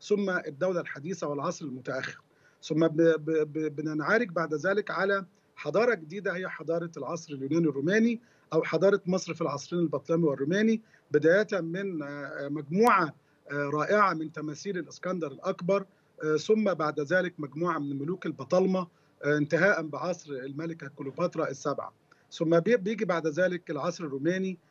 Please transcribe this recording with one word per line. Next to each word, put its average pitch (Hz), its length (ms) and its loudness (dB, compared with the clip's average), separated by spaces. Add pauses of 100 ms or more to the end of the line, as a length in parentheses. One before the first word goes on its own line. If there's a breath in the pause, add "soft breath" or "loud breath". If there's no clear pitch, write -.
ثم 202 280 0
الدولة 175 520 -2
الحديثة 156 460 -8
والعصر 147 380 -4
المتأخر. 131 560 -8 (420 soft breath)
ثم 160 240 2
ب-، 156 140 2
ب-، 156 520 2
ب-، 156 220 -4
بننعرج 156 540 0
بعد 165 240 -2
ذلك 190 380 -2
على 196 340 0 (300 soft breath)
حضارة 202 380 0
جديدة، 175 420 -6
هي 185 140 -6
حضارة 165 480 -4
العصر 151 360 -8
اليوناني 143 340 2
الروماني 202 540 2 (320 soft breath)
أو 160 100 4
حضارة 196 420 4
مصر 175 280 -2
في 165 80 -6
العصرين 147 400 -2
البطلمي 165 420 0
والروماني، 175 580 2 (300 soft breath)
بداية 165 360 6 (140)
من، 170 420 -4
آه، - 40 -8
آه، 143 420 -10
مجموعة، 165 640 4 (380 soft breath)
آه، - 20 -8
رائعة 151 600 2
من 156 180 -6
تماثيل 156 460 -8
الإسكندر 160 540 -6
الأكبر، 185 540 -2 (380 soft breath)
آه، 156 140 2
ثم 208 360 2
بعد 151 260 -2
ذلك 170 380 0
مجموعة 156 420 -2
من 143 200 -4
ملوك 170 260 -6
البطالمة، 185 600 2 (360 soft breath)
آه، 147 140 2
انتهاء 160 500 2
بعصر 151 440 -6
الملكة 143 560 -8
كليوباترا 151 640 -4
السبعة. - 440 -6 (380 soft breath)
ثم 170 280 4
بي-، 220 180 4
بيجي 208 280 -2
بعد 165 220 0
ذلك 175 440 -2
العصر 170 320 -4
الروماني 170 540 -2 (140)